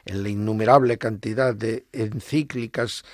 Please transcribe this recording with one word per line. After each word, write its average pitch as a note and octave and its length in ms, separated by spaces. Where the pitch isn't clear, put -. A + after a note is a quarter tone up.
en G2 180
la G2+ 60
innumerable A2 680
cantidad A2 560
de A2+ 380
encíclicas A#2 1120